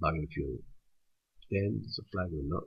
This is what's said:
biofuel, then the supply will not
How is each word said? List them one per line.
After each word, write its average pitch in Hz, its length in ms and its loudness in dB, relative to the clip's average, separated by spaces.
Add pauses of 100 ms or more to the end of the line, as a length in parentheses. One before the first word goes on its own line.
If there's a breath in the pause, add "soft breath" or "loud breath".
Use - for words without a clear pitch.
biofuel, 76 560 0 (920)
then 101 320 4
the - 60 -8
supply - 360 -2
will 78 200 -2
not 85 220 0